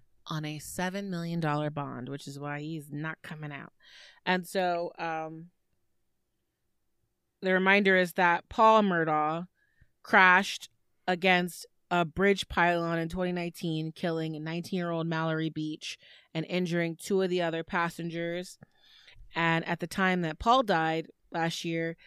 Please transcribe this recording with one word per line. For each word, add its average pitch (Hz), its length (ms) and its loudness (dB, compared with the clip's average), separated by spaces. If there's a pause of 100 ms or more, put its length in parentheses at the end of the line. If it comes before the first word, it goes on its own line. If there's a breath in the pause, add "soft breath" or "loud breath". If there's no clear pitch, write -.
(280)
on 156 180 -8
a 151 140 -8
seven 185 500 -6
million 170 300 -4
dollar 151 300 0
bond, 135 400 -8
which 139 180 -10
is 139 120 -12
why 147 200 -8
he's 151 320 -8
not 156 320 -8
coming 151 280 -12
out. 139 220 -14 (520 soft breath)
And 180 220 0
so, 175 520 0
um, 160 480 -6 (1900)
the 185 120 2
reminder 190 440 6
is 180 160 2
that 175 360 2
Paul 220 340 8
Murdaugh 160 640 0 (560)
crashed 190 640 6 (380)
against 180 580 2 (240)
a 175 160 2
bridge 190 420 2
pylon 170 520 2
in 165 100 -4
twenty 180 220 -2
nineteen, 165 600 -4
killing 160 520 -4
nineteen-year-old 170 640 -4
Mallory 160 420 -2
Beach 156 480 -8 (360 soft breath)
and 160 140 -4
injuring 170 480 -2
two 190 260 -2
of 190 80 0
the 180 120 0
other 165 220 -2
passengers. 170 920 -6 (800 soft breath)
And 165 320 0
at 170 120 -4
the 175 80 -6
time 185 340 0
that 156 180 -4
Paul 247 240 4
died 160 440 0 (240)
last 165 340 -2
year, 165 420 -4